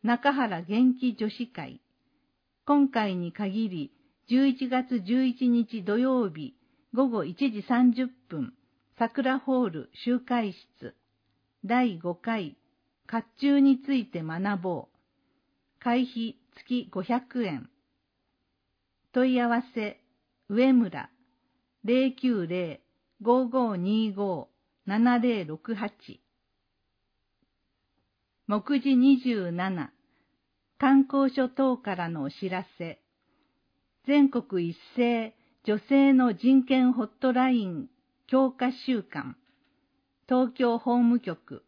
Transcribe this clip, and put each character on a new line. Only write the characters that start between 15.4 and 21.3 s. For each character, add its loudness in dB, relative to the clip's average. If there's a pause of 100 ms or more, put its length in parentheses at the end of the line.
会 0
費 -6 (300)
月 -6
五 -6
百 -4
円。 -8 (1400)
問 2
い 2
合 0
わ 0 (120)
せ、 -8 (480)
上 4
村、 0 (720)